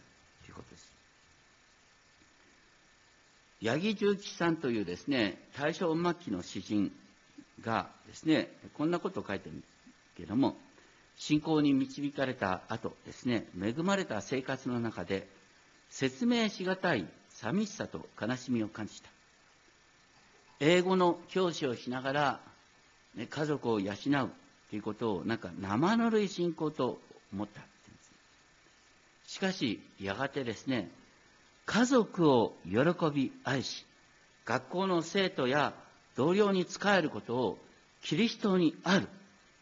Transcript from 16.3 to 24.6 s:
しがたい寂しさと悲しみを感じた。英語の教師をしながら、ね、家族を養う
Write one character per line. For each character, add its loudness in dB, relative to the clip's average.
し -6
が 0
た 2
い -2
寂 -2
し -12
さ -8
と -12
悲 -2
し -10
み 2
を -2
感 -8
じ -16
た。 -20
英 8
語 2
の 4
教 0
師 -2
を 0
し -12
な -6
が -2
ら、 2
ね、 -8
家 -4
族 -2
を 2
養 -2
う -6